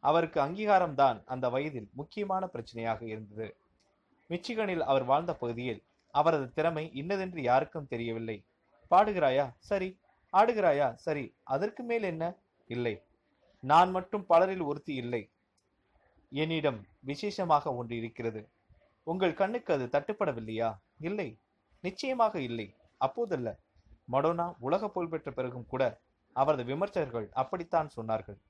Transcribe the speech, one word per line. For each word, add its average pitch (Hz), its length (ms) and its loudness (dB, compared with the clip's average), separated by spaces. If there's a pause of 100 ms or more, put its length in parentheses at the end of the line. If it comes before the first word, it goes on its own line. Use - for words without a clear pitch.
அவருக்கு 160 360 2
அங்கீகாரம்தான் 156 840 2
அந்த 127 240 -4
வயதில் 127 440 -4
முக்கியமான 190 540 -6
பிரச்சனையாக 113 560 -6
இருந்தது. 107 440 -10 (800)
மிச்சிகனில் 185 560 -2
அவர் 135 200 2
வாழ்ந்த 156 280 2
பகுதியில் 120 480 -4 (320)
அவரது 143 380 4
திறமை 156 320 0 (100)
இன்னதென்று 180 480 -4
யாருக்கும் 135 480 2
தெரியவில்லை. 113 480 -4 (540)
"பாடுகிறாயா? 175 540 4 (160)
சரி. 190 280 -2 (440)
ஆடுகிறாயா? 190 540 6 (100)
சரி. 147 280 -2 (220)
அதற்கு 196 360 -2
மேல் 233 240 -2
என்ன?" 165 160 -4 (460)
"இல்லை. 120 260 -2 (680)
நான் 165 280 6
மட்டும் 185 340 -4
பலரில் 185 380 4
ஒருத்தி 147 320 -6
இல்லை. 120 280 -4 (1080)
என்னிடம் 151 480 0 (220)
விசேஷமாக 147 720 0
ஒன்று 120 240 -6
இருக்கிறது." 113 440 -6 (680)
"உங்கள் 170 320 0
கண்ணுக்கு 208 340 -2
அது 135 140 0
தட்டுப்படவில்லையா?" 117 840 -2 (320)
"இல்லை, 180 280 -6 (540)
நிச்சயமாக 226 580 0
இல்லை. 117 260 -4 (340)
அப்போதல்ல." 135 480 -2 (580)
மடோனா 151 380 2 (140)
உலக 151 260 0
புகழ்பெற்ற 165 460 -6
பிறகும் 123 360 -6
கூட 131 160 0 (520)
அவரது 135 280 2
விமர்சகர்கள் 135 680 -4
அப்படித்தான் 160 560 -2
சொன்னார்கள். 110 500 -6 (100)